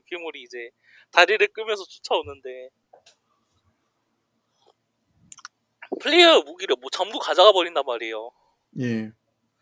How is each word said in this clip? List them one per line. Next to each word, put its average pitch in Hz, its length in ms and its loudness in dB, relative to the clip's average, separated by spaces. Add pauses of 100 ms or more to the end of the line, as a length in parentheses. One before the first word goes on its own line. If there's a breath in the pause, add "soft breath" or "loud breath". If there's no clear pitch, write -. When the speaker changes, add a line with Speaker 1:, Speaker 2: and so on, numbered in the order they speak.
Speaker 1:
괴물이 160 340 -12
이제 120 280 -16 (420 soft breath)
다리를 190 420 2
끌면서 214 320 -8
쫓아오는데 135 840 -10 (3250)
플레이어 320 400 6
무기를 170 380 -6
뭐 131 120 -16
전부 196 280 -6
가져가 180 340 8
버린단 170 320 0
말이에요. 113 460 -8 (500)
Speaker 2:
예. 113 300 -6 (500)